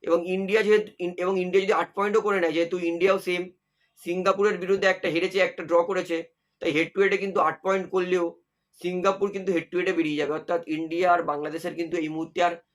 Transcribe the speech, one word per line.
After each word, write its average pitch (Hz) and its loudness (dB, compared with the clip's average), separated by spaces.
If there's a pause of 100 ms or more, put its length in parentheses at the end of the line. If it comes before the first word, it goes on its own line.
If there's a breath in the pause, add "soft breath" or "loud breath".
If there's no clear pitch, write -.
এবং 170 0
ইন্ডিয়া 190 0
যেহেতু 214 4
ইন-, 180 -4
এবং 185 0
ইন্ডিয়া 185 2
যদি 196 2
আট 165 -2
পয়েন্টও 208 2
করে 202 0
নেয়, 170 2
যেহেতু 170 0
ইন্ডিয়াও 175 0
সেম 180 -4 (540)
সিঙ্গাপুরের 190 0
বিরুদ্ধে 190 0
একটা 185 0
হেরেছে, 170 -2
একটা 175 0
ড্র 170 4
করেছে, 170 -2 (360)
তাই 160 -2
head 160 2
to 185 2
হেডে 196 4
কিন্তু 196 -2
আট 160 0
পয়েন্ট 190 0
করলেও 180 0 (400)
সিঙ্গাপুর 190 0
কিন্তু 190 -4
head 165 0
to - -6
হেডে 180 0
বেরিয়ে 156 0
যাবে। 147 -2
অর্থাৎ 165 -4
ইন্ডিয়া 165 0
আর 170 2
বাংলাদেশের 151 -6
কিন্তু 165 -4
এই 156 -2
মুহূর্তে 160 -4
আর 175 2 (200)